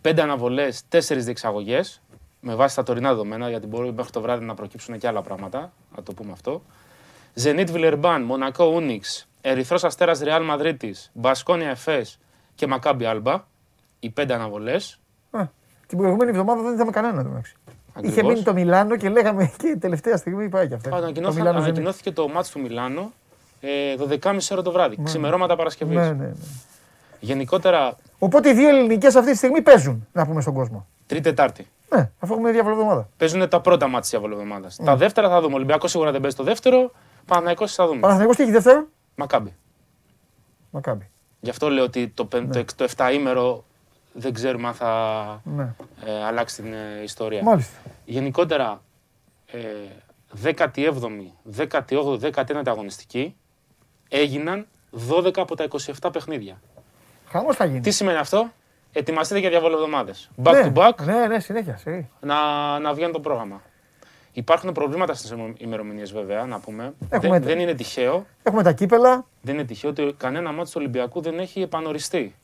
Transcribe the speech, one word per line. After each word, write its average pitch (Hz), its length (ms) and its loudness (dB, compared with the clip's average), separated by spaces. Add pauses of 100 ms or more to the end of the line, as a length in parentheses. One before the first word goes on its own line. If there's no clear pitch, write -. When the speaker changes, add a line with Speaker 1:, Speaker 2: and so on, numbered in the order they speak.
Speaker 1:
Πέντε 160 200 4
αναβολές, 131 680 -2
τέσσερις 147 360 2
διεξαγωγές, 117 760 -4 (380)
με 120 160 -8
βάση 131 200 2
τα 127 80 -2
τωρινά 123 260 -2
δεδομένα, 113 400 -4
γιατί 110 180 -8
μπορεί 117 260 -6
μέχρι 117 180 -10
το 117 100 -6
βράδυ 117 240 -4
να 113 80 -10
προκύψουν 107 440 -14
και 120 100 -6
άλλα 107 140 -4
πράγματα, 98 500 -12 (240)
να 98 80 -16
το 110 100 -16
πούμε 104 180 -14
αυτό. 131 300 -10 (840)
Zenit, 156 300 2
Villeurbanne, 160 520 2
Μονακό, 135 400 0
Ούνιξ, 156 640 -2 (140)
Ερυθρός 135 420 0
Αστέρας, 165 360 0
Ρεάλ 156 240 0
Μαδρίτης, 147 680 -4
Μπασκόνια, 139 560 0
Εφές 127 500 -4 (360)
και 147 120 -4
Μακάμπι 131 380 0
Άλμπα, 113 380 -2 (560)
οι 113 100 -10
πέντε 135 240 -2
αναβολές. 113 680 -6 (320)
Speaker 2:
Α, 214 120 -4 (440)
την 180 100 -6
προηγούμενη 196 340 2
εβδομάδα 214 300 0
δεν 240 120 -4
είδαμε 226 180 0
κανένα, 214 320 -2
το 135 60 -6
μεταξύ. 123 260 -12 (380)
Speaker 1:
Ακριβώς. - 240 -2
Speaker 2:
Είχε 214 100 4
μείνει 233 160 2
το 196 100 2
Μιλάνο 185 440 4
και 196 120 -2
λέγαμε 202 440 2
<laughs> - 80 -20
και 311 180 -2
τελευταία 185 380 -2
στιγμή 190 320 -6
πάει 180 180 0
και 131 60 -6
αυτό. 123 220 -6
Speaker 1:
Ανακοινώθηκαν-, 165 380 -2
Speaker 2:
Το - 0 -
Μιλάνο 170 260 2
Zenit. 156 40 0
Speaker 1:
ανακοινώθηκε 165 480 -2
το 151 160 -2
μάτς 175 240 -4
του 147 80 -10
Μιλάνο, 131 520 -6 (500)
ε, 139 340 -4
δωδεκάμιση 151 580 -2
ώρα 185 80 -2
το 175 100 -2
βράδυ, 165 260 2
Speaker 2:
Ναι. 151 60 -6
Speaker 1:
ξημερώματα 165 520 0
Παρασκευής. 160 400 -2
Speaker 2:
Ναι, 170 160 4
ναι, - 20 -2 (120)
ναι. 117 60 -8 (880)
Speaker 1:
Γενικότερα 139 760 0 (240)
Speaker 2:
Οπότε 277 300 6
οι 254 40 8
δύο 277 160 8
ελληνικές 240 460 6
αυτή 254 160 8
τη 220 60 2
στιγμή 269 240 4
παίζουν, 135 520 8
να 165 120 0
πούμε 156 160 -2
στον 139 120 -2
κόσμο. 117 340 -6 (200)
Speaker 1:
Τρίτη, 151 160 -4
Τετάρτη. 139 440 2 (280)
Speaker 2:
Ναι, 139 140 4 (100)
αφού 185 140 -6
έχουμε 226 180 0
διαβολοβδομάδα. 214 640 2
Speaker 1:
Παίζουνε 170 300 2
τα 175 140 2
πρώτα 165 260 4
μάτς 127 140 -2
της - 80 -6
διαβολοβδομάδας. 104 720 -6
Speaker 2:
Ναι. - 60 -6
Speaker 1:
Τα 139 100 6
δεύτερα 202 340 4
θα 175 120 6
δούμε. 143 140 0
Ολυμπιακός 147 360 0
σίγουρα 156 200 2
δεν 135 100 -2
παίζει 135 140 -2
το 135 80 -8
δεύτερο, 254 480 2 (340)
Παναθηναϊκός 175 480 0
θα 185 140 2
δούμε. 143 120 0
Speaker 2:
Παναθηναϊκός 202 360 6
τι 294 80 2
έχει 226 80 2
δεύτερο; 254 340 8 (300)
Speaker 1:
Μακάμπι. 117 380 -2 (1200)
Speaker 2:
Μακάμπι. 110 380 -6 (300)
Speaker 1:
Γι' 113 100 -6
αυτό 147 200 -2
λέω 135 140 2
ότι 123 240 -2
το 113 180 -6
πεν-, 123 200 -4
Speaker 2:
Ναι. 131 80 -6
Speaker 1:
το 123 60 0
εκ-, - 140 -8
το 135 100 -4
εφταήμερο 127 800 0 (500)
δεν 123 200 -6
ξέρουμε 120 340 -4
αν 120 60 -6
θα, 110 720 -4
Speaker 2:
Ναι. 143 300 -6 (320)
Speaker 1:
ε, 107 200 -6
αλλάξει 117 360 -4
την, 110 120 -12
ε, 107 300 -12
ιστορία. 107 400 -6
Speaker 2:
Μάλιστα. 202 340 2 (280)
Speaker 1:
Γενικότερα, 135 760 -2 (640)
ε, 120 140 -14 (720)
δέκατη 143 540 -2
έβδομη, 113 480 -6 (100)
δέκατη 131 520 -4
όγδοη, 139 220 0
δέκατη 135 360 -4
ένατη 143 160 -4
αγωνιστική 117 640 -8 (760)
έγιναν 147 580 -2 (240)
δώδεκα 175 500 0
από 170 140 -4
τα 160 80 -4
είκοσι 143 260 -8
εφτά 170 220 -6
παιχνίδια. 117 500 -10 (680)
Speaker 2:
Χαμός 254 240 -2
θα 208 100 0
γίνει. 131 160 -2
Speaker 1:
Τι 202 100 0
σημαίνει 185 260 0
αυτό; 208 320 0 (420)
Ετοιμαστείτε 160 480 -2
για 185 100 0
διαβολοβδομάδες. 156 800 0 (140)
Back 160 100 8
Speaker 2:
Ναι. 214 220 6
Speaker 1:
to 165 60 6
back. 226 100 8 (140)
Speaker 2:
Ναι, 220 220 2
ναι, 220 120 0
συνέχεια, 185 380 -6
συνέχεια. 160 320 -10 (100)
Speaker 1:
Να, 147 160 -2 (440)
να 151 140 -2
βγαίνει 170 180 -2
το 160 80 -6
πρόγραμμα. 113 420 -6 (720)
Υπάρχουν 165 380 0
προβλήματα 151 420 -2
στις 117 180 -12
ημερο-, 113 260 -10
ημερομηνίες 107 540 -10
βέβαια, 104 340 -6
να 113 140 -10
πούμε. 117 340 -12 (160)
Speaker 2:
Έχουμε 180 300 2
Speaker 1:
Δεν, 131 80 -2
δεν 165 120 0
είναι 175 140 -2
τυχαίο. 131 520 -2 (180)
Speaker 2:
έχουμε 208 200 2
τα 170 80 8
κύπελα. 240 540 6 (160)
Speaker 1:
Δεν 135 120 -6
είναι 147 100 -4
τυχαίο 120 260 -6
ότι 143 280 -2
κανένα 151 340 -4
μάτς 160 200 -6
του - 80 -16
Ολυμπιακού 127 420 -4
δεν 165 180 -6
έχει 185 220 -8
επανοριστεί. 156 840 -6